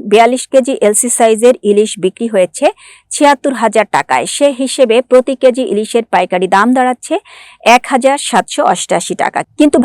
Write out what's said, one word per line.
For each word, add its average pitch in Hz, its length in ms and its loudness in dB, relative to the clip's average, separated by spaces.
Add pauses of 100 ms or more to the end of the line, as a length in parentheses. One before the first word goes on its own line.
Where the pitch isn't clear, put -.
(100)
বিয়াল্লিশ 233 420 2
কেজি 269 220 2 (120)
এলসি 214 240 0
সাইজের 226 440 2 (160)
ইলিশ 208 280 2
বিক্রি 185 300 -4
হয়েছে 202 380 -2 (460)
ছিয়াত্তর 285 500 0
হাজার 214 240 0 (100)
টাকায়। 131 380 -2
সে 285 120 0 (140)
হিসেবে 247 360 0 (120)
প্রতি 254 280 2
কেজি 254 260 0 (100)
ইলিশের 220 380 -4
পাইকারি 180 440 -2
দাম 208 220 2
দাঁড়াচ্ছে 254 380 -2 (600)
এক 247 60 2 (100)
হাজার 269 240 2 (120)
সাতশো 233 340 -2 (100)
অষ্টাশি 180 500 -4
টাকা। - 180 -4 (160)
কিন্তু 302 280 2